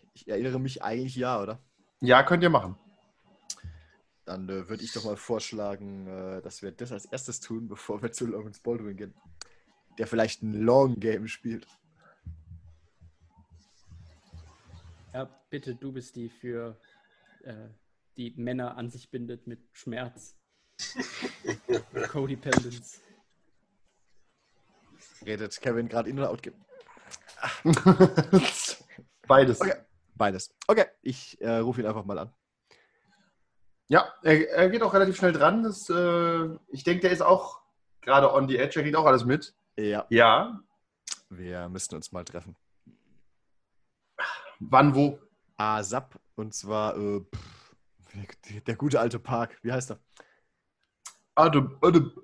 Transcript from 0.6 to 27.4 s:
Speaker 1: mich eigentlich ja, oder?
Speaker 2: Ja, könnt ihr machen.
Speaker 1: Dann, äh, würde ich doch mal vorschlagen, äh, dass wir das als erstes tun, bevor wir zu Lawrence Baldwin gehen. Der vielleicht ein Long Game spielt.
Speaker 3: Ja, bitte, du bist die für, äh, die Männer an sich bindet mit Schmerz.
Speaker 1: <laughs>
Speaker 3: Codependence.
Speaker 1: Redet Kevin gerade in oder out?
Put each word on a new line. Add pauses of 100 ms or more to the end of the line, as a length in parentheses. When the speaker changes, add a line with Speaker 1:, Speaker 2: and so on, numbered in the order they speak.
Speaker 1:
mich
eigentlich
ja,
oder? (420)
Speaker 2:
Ja,
könnt
ihr
machen. (1500)
Speaker 1:
Dann,
äh,
würde
ich
doch
mal
vorschlagen,
äh,
dass
wir
das
als
erstes
tun,
bevor
wir
zu
Lawrence
Baldwin
gehen. (840)
Der
vielleicht
ein
Long
Game
spielt. (3500)
Speaker 3:
Ja, (260)
bitte,
du
bist
die
für, (680)
äh, (480)
die
Männer
an
sich
bindet
mit (120)
Schmerz. (420)
Speaker 1:
<laughs>
Speaker 3:
Codependence. (2250)
Speaker 1:
Redet
Kevin
gerade
in
oder
out? (1200)